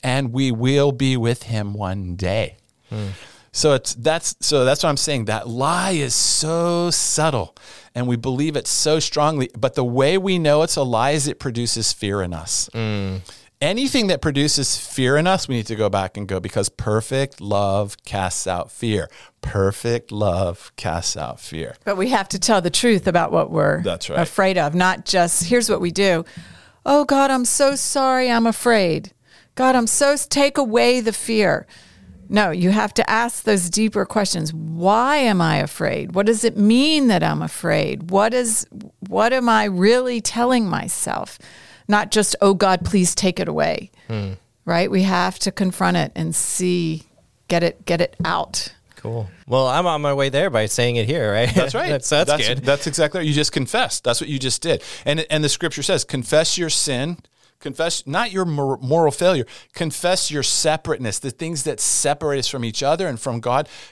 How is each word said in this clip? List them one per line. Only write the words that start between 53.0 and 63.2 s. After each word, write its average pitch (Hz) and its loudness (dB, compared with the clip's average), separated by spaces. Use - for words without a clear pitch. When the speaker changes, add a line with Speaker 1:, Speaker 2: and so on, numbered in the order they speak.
Speaker 1:
right. 160 -2
You 151 0
just 147 2
confessed. 170 -2
That's 117 0
what 143 -8
you 143 -4
just 127 -4
did. 160 -2
And, 156 -2
and 156 2
the 147 2
scripture - -2
says, 165 0
"Confess 147 0
your 170 -4
sin." 147 -2
Confess 160 -4
not 190 -2
your 185 0
mor-, 143 0
moral 147 4
failure. 175 2
Confess 180 0
your 147 -2
separateness, 151 -2
the 139 -6
things 160 -6
that 151 -4
separate 147 0
us 127 -2
from 123 -4
each 113 -4
other 165 2
and 131 -6